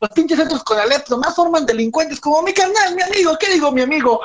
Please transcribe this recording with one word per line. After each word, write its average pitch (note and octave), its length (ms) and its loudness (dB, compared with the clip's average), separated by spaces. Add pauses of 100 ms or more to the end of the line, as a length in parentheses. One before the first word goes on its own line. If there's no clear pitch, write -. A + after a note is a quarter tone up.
los G#3+ 100 -2
pinches E4 280 0
centros D#4+ 260 -2
Conalep A3+ 440 0
nomás C4 260 -2
forman E4+ 320 2
delincuentes A3+ 540 -2
como D4+ 220 2
mi F#4+ 100 -2
carnal, F#4+ 420 0
mi F4+ 80 -4
amigo, F4+ 360 0
¿qué G4 140 0
digo, D4 200 2
mi B3+ 100 2
amigo? B3+ 420 0